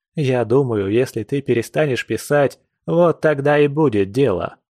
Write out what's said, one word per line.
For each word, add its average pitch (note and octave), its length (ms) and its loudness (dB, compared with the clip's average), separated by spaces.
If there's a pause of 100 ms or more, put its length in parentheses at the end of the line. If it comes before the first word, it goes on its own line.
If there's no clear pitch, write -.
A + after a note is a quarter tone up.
(140)
Я B2+ 300 0
думаю, A2+ 440 0
если A#2 360 -2
ты C#3 180 -4
перестанешь B2+ 640 -2
писать, C#3 540 -2 (260)
вот E3 340 2
тогда D3 380 0
и D3 80 4
будет B2+ 460 0
дело». G2+ 420 0 (160)